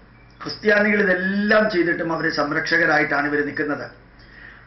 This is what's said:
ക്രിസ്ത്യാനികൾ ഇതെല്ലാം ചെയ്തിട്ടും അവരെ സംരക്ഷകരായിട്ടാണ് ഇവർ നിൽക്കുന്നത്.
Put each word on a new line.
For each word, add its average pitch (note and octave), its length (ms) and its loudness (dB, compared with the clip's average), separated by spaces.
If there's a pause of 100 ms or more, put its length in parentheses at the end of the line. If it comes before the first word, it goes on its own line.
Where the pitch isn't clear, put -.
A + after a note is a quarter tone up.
(440)
ക്രിസ്ത്യാനികൾ G#3 580 2
ഇതെല്ലാം G3 680 2
ചെയ്തിട്ടും E3+ 440 0
അവരെ D#3 160 -2
സംരക്ഷകരായിട്ടാണ് D3+ 1000 0
ഇവർ D3 180 0
നിൽക്കുന്നത്. C#3 460 -6 (760)